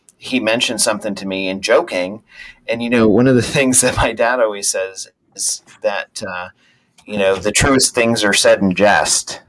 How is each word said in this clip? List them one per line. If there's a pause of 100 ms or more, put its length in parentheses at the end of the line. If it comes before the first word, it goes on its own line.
(180)
he
mentioned
something
to
me
in
joking. (440)
And,
you
know,
one
of
the
<laughs>
things
that
my
dad
always
says (260)
is (180)
that,
uh, (560)
you
know,
the
truest
things
are
said
in
jest